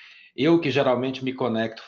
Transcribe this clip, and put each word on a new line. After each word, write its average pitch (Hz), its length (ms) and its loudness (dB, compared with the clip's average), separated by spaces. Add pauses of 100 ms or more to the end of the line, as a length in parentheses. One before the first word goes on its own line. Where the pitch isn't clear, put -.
(360)
eu 165 240 4
que 143 100 -2
geralmente 131 540 0
me 131 80 -4
conecto 113 560 -4